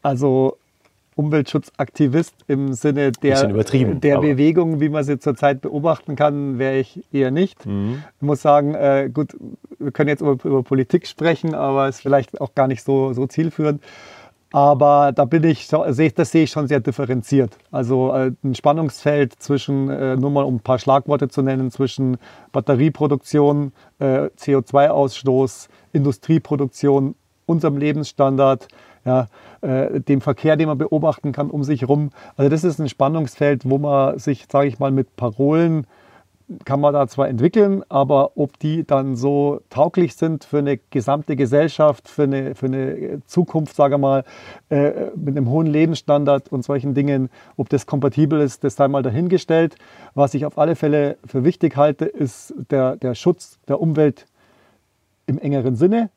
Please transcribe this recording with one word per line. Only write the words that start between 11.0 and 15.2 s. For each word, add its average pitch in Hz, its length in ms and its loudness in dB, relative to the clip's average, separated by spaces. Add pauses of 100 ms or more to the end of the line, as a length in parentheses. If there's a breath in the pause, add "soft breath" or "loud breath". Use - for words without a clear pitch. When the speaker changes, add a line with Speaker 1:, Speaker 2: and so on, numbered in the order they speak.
Speaker 1:
sprechen, 160 480 -2
aber 139 320 0
ist 135 140 -6
vielleicht 135 400 0
auch - 160 -8
gar 135 100 2
nicht 131 160 -4
so, 135 300 0
so 131 160 -4
zielführend. 151 520 -2 (680 loud breath)
Aber 143 640 4
da 143 120 2